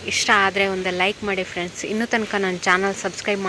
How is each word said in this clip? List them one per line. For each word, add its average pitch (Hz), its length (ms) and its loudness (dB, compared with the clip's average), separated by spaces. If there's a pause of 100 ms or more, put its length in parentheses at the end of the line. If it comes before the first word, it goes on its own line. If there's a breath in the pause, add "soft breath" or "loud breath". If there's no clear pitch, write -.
(120)
ಇಷ್ಟ - 180 2 (160)
ಆದರೆ 196 180 2 (100)
ಒಂದು 185 160 -2 (120)
ಲೈಕ್ 202 260 0
ಮಾಡಿ 190 240 0
ಫ್ರೆಂಡ್ಸ್. 175 300 -6 (100)
ಇನ್ನೂ 220 220 0
ತನಕ 220 200 0 (100)
ನನ್ನ 185 140 0 (100)
ಚಾನಲ್ 190 360 2
ಸಬ್ಸ್ಕ್ರೈಬ್ 196 440 -2